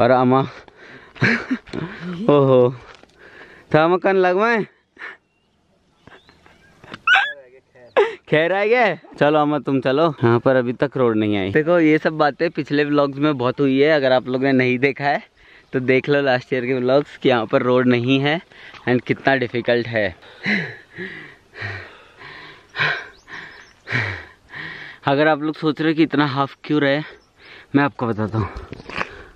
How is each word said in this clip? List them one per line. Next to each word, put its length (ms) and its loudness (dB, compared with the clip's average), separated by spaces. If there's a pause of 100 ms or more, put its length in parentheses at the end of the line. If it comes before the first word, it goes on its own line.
और 100 4
अम्मा 320 4
<laughs> 60 -8 (1800)
ओहो, 440 4 (1000)
था 140 4
मकान 280 0
लगवाए, 500 0 (3500)
खैर 240 2
आ 120 0
गया। 300 2
चलो 440 0
अम्मा 200 0
तुम 220 -2
चलो, 340 0 (100)
यहाँ 160 4
पर 160 2
अभी 160 0
तक 240 -4
रोड 200 2
नहीं 200 0
आई। 140 -2
देखो 300 2
ये 180 4
सब 140 -2
बातें 380 -2
पिछले 340 -2
vlogs 340 0
में 200 0
बहुत 220 -2
हुई 200 2
है, 100 4
अगर 220 2
आप 160 0
लोग 140 -2
ने 100 2
नहीं 260 2
देखा 260 -2
है 180 -2 (500)
तो 80 -2
देख 280 2
लो 140 0
last 300 -2
year 140 -2
के 80 -2
vlogs 420 0
कि 120 0
यहाँ 180 2
पर 160 0
रोड 240 2
नहीं 340 2
है 200 -2 (480)
and 160 0
कितना 320 0
difficult 500 -2
है। 300 -2 (4000)
अगर 220 2
आप 140 -2
लोग 120 -6
सोच 260 -4
रहे 100 0
हो 60 -2
कि 60 0
इतना 240 0
हाफ 380 -4
क्यों 160 -2
रहे, 220 0 (760)
मैं 80 2
आपको 220 -4
बताता 320 -4
हूँ। 100 -2 (880)